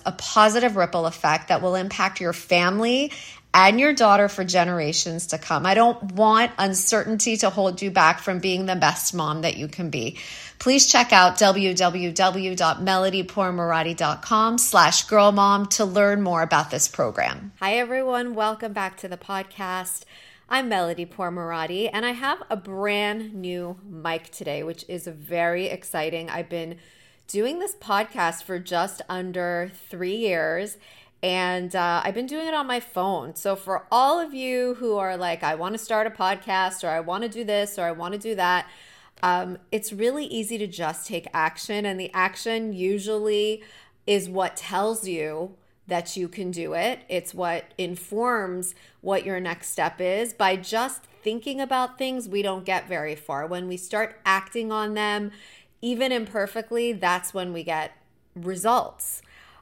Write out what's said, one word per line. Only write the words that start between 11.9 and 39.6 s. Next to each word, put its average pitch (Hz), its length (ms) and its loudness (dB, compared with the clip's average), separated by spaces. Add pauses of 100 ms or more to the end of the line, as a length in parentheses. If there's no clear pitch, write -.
W 185 420 0
dot 165 260 0
melody 190 420 2
pourmoradi 170 760 0
dot 151 240 0
com 226 360 2
slash 170 460 6
girl 208 300 8
mom 202 340 4
to - 160 0
learn 202 380 4
more 175 200 2
about 156 300 2
this 131 160 0
program. 107 720 -2
Hi, 196 160 0
everyone. 247 580 -2
Welcome 220 380 -2
back 196 260 -4
to 190 120 -10
the 180 80 -8
podcast. 190 840 -6 (440)
I'm 254 220 0
Melody 175 380 0
Pourmoradi, 175 840 -4
and 220 140 -4
I 247 60 0
have 269 400 -4
a 220 40 0
brand 208 760 -4
new 180 500 -8
mic 165 460 -6
today, 147 320 -8
which 165 260 -10
is 180 200 -10
very 170 580 -2
exciting. 165 640 -6
I've 170 200 -8
been 170 280 -8 (500)
doing 240 300 -2
this 370 160 -6
podcast 196 680 -2
for 185 160 -6
just 180 500 -4
under 180 640 -4 (180)
three 180 260 -4
years, 185 600 -2 (460)
and, 180 520 -2
uh, 175 300 2
I've 196 80 -2
been 247 140 -6
doing 311 180 -6
it 320 80 -4
on 285 140 -2
my 247 120 -2
phone. 185 560 -4
So 196 200 -2
for 190 360 -6
all 269 280 6
of 302 160 -6
you 254 400 -2
who 233 220 -2
are 190 200 -2
like, 175 260 -4
"I 156 120 0
wanna 190 240 -6
start 220 260 0
a 220 60 -4
podcast," 190 720 -2
or, 170 60 -2
"I 165 100 -2
wanna 185 280 -4
do 220 160 -8
this," 208 360 -2
or, 175 60 -2
"I 170 60 -2
wanna 175 280 -8
do 214 160 -6
that," 180 320 2 (560)
um, 180 340 0 (140)